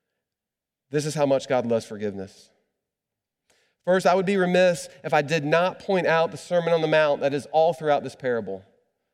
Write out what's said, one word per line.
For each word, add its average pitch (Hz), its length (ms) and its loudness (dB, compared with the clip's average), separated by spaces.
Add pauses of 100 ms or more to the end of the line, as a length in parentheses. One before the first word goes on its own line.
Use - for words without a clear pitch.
(920)
This 143 140 -2
is 151 100 -6
how 147 120 0
much 135 220 0
God 123 180 0
loves 113 180 0
forgiveness. 101 680 -10 (1300)
First, 185 220 2
I 180 80 4
would 190 120 0
be 202 100 0
remiss 180 520 2 (140)
if 156 100 -8
I 151 100 4
did 147 220 -2
not 170 360 0
point 185 260 -2
out 165 240 2
the 151 60 -14
Sermon 170 360 -2
on 165 100 2
the 156 60 0
Mount 151 320 2
that 135 140 -2
is 139 120 -6
all 160 260 2
throughout 151 320 -2
this 131 100 -12
parable. 104 500 -6 (500)